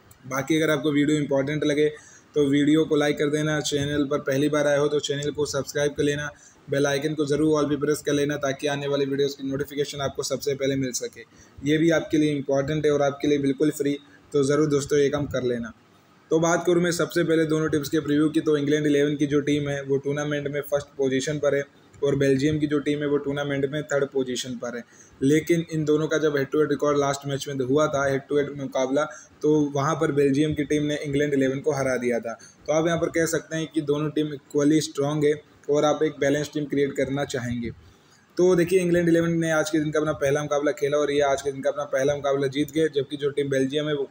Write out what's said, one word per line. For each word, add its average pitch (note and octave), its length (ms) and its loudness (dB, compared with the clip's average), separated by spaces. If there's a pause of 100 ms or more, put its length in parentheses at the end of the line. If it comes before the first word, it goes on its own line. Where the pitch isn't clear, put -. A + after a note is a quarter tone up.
(280)
बाकी C3+ 300 -2
अगर D#3 140 2
आपको D3 200 0
video D3 280 2
important C#3+ 460 -2
लगे D3+ 260 2 (440)
तो D3 100 4
वीडियो C#3+ 400 4
को D#3 100 0
लाइक D3 220 2
कर D3 120 0
देना, D3+ 320 0
चैनल C#3+ 440 -2
पर C#3+ 160 -2
पहली C#3+ 280 0
बार D3 180 2
आए C#3+ 100 2
हो D3 100 2
तो D3 140 0
चैनल C#3+ 300 -4
को C#3+ 160 -2
सब्सक्राइब C#3+ 460 -2
कर D3 100 -2
लेना, D3 260 -2 (380)
बेल C#3 200 0
आइकन C#3 260 -2
को D3 120 -2
ज़रूर D3+ 300 2
ऑल D3 100 2
पे D3 120 -2
प्रेस D3 240 -2
कर D3 120 -2
लेना C#3+ 240 0
ताकि C#3 300 -4
आने C#3+ 200 -4
वाली C#3+ 180 0
वीडियोज़ C#3 320 -2
की C3+ 120 -8
notification C#3+ 520 -4
आपको C3+ 220 -4
सबसे C#3 320 -4
पहले C3+ 200 -2
मिल C3 180 -2
सके। A#2 300 -10 (380)
ये D3 160 2
भी E3 140 4
आपके D#3 260 0
लिए D3+ 160 2
important C#3 520 -2
है D3 60 4
और C#3+ 100 2
आपके C#3 260 0
लिए D3 120 4
बिल्कुल C#3 320 2
free, C#3+ 260 -2 (360)
तो C#3+ 100 4
ज़रूर D3 260 2
दोस्तों C#3+ 300 2
ये C#3 100 4
काम C#3+ 180 -2
कर B2+ 180 -4
लेना। A#2 280 -4 (580)
तो D#3+ 80 4
बात E3+ 260 2
करूँ F3 180 4
मैं F3 100 2
सबसे E3+ 300 0
पहले D#3+ 240 4
दोनों D#3 220 0
टीम्स D3 200 -2
के D#3+ 100 0
preview D3 300 2
की, D#3 120 0
तो D3+ 160 2
England D3 280 0
eleven D3 300 2
की D3 120 0
जो C#3+ 140 2
team C#3+ 280 -2
है C#3+ 140 -6
वो C#3 140 0
tournament D3 500 -4
में C#3+ 160 -4
first C#3+ 240 -4 (100)
position C3+ 420 -2
पर C#3+ 160 2
है C#3 80 0 (380)
और C#3 140 2
बेल्जियम C#3 440 2
की D3 80 0
जो D3 120 0
टीम D3 200 -2
है D3 80 -2
वो C#3+ 100 0
tournament C#3+ 480 -2
में D3 180 -4
third C#3+ 220 0
position B2+ 500 -4
पर A#2+ 220 -8
है। A#2 60 -12 (380)
लेकिन D#3 500 2
इन D#3+ 140 -2
दोनों D3+ 220 2
का D#3 100 0
जब D3+ 200 2
head C3+ 100 0
टू D3+ 120 0
head D3 100 2
record C#3+ 280 0
last C#3 300 0
match C#3 200 -6
में C3+ 180 -4
हुआ D3 220 2
था, C#3 180 0
head C3+ 160 0
टू D3 160 -2
head C3+ 200 -2
मुकाबला, C3+ 460 -2 (380)
तो D3+ 80 2 (240)
वहाँ C#3+ 220 0
पर D3 160 0
बेल्जियम C#3+ 420 2
की D3+ 120 -2
टीम D3+ 180 0
ने D3 140 -2
इंग्लैंड D3 360 -2
इलेवन C3+ 260 0
को D3 140 -2
हरा C3 240 0
दिया A#2+ 220 0
था। A2+ 180 -8 (300)
तो D3 60 0
आप D#3+ 140 2
यहाँ E3+ 120 0
पर E3 100 0
कह E3 180 2
सकते D#3+ 300 -4
हैं D#3+ 100 -4
कि D#3+ 160 -2
दोनों D3 280 0
टीम D3+ 220 -2
equally D3 480 2
strong D3 440 -2
है D3 80 4 (360)
और D3 160 4
आप D3 180 2
एक D3+ 160 0
बैलेंस C#3+ 340 0
team D3+ 120 -4
create C#3 320 0
करना C#3 280 -2
चाहेंगे। A#2+ 460 -6 (640)
तो F3+ 180 6
देखिए E3+ 260 2
इंग्लैंड F3 280 2
इलेवन E3 260 2
ने E3 160 0
आज D#3 180 0
के D#3+ 100 0
दिन D3+ 120 -2
का D#3 80 0
अपना D#3 140 -2
पहला C#3+ 280 0
मुकाबला D3 320 0
खेला C#3+ 240 0
और D3 140 0
ये C#3+ 120 2
आज C#3 180 0
के C#3 100 -4
दिन C3+ 100 -8
का C3+ 80 0
अपना C#3 180 -4
पहला C#3 280 0
मुकाबला C#3 340 -2
जीत C#3 220 -4
गए, D#3 180 2
जबकि C#3+ 280 -4
जो C#3+ 140 -2
टीम C#3+ 180 -2
बेल्जियम C3+ 380 0
है D3+ 80 -2
वो C#3 160 -4